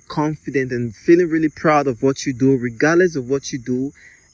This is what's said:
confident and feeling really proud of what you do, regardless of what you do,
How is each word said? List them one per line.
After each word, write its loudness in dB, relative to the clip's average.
confident -4
and -4
feeling 4
really 0
proud 2
of -2
what 0
you -2
do, 4
regardless 2
of -6
what -4
you -6
do, -4